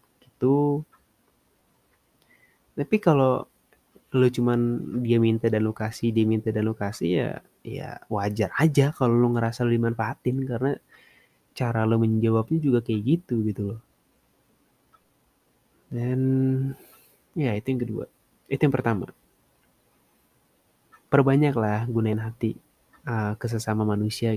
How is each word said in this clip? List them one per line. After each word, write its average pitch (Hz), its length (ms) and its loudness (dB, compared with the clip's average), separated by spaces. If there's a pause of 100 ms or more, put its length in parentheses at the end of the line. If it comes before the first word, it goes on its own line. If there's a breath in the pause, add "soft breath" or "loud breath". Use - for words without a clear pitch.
(180)
gitu. 143 640 0 (1900 soft breath)
Tapi 147 240 -2
kalau 139 480 2 (720)
lu 127 160 6
cuman 120 260 2 (460)
dia 117 160 4
minta 113 240 2
dan 110 160 2
lu 107 80 0
kasih, 110 400 -4
dia 110 160 2
minta 110 240 0
dan 107 160 0
lu 110 80 -2
kasih, 107 400 -4
ya, 120 160 0 (320)
ya - 480 -12
wajar 104 480 -2
aja 139 320 2
kalau 123 240 0
lu 120 160 4
ngerasa 117 320 -2
lu 117 160 2
dimanfaatin, 117 640 -4
karena 131 320 -2 (800 soft breath)
cara 113 320 0
lu 113 160 4
menjawabnya 113 560 2
juga 131 240 2
kayak 110 240 -4
gitu, 127 400 0
gitu 104 160 -4
loh. 107 180 -6 (2000)
Dan, 123 340 -4 (1200 soft breath)
ya, 127 160 0
itu 107 160 -4
yang 127 160 -2
kedua. 107 200 -6 (420)
Itu - 160 0
yang 139 80 4
pertama. 117 400 -2 (2000)
Perbanyaklah 131 720 2
gunain 110 320 0
hati, 113 400 -4 (480)
eh, 110 320 -4
ke - 80 -8
sesama 110 400 -2
manusia, 107 520 -2